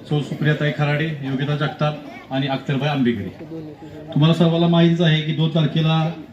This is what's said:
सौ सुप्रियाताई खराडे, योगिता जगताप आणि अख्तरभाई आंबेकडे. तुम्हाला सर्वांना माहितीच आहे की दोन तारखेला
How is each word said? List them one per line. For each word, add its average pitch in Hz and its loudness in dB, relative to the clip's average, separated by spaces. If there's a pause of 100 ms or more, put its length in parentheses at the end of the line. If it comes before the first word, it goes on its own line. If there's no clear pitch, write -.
सौ 147 0
सुप्रियाताई 147 -2
खराडे, 147 0
योगिता 139 -4
जगताप 151 -2 (380)
आणि 135 -2
अख्तरभाई 139 -2
आंबेकडे. 117 -2 (680)
तुम्हाला 156 6
सर्वांना 170 4
माहितीच 170 6
आहे 156 4
की 156 -4
दोन 156 0
तारखेला 160 0 (220)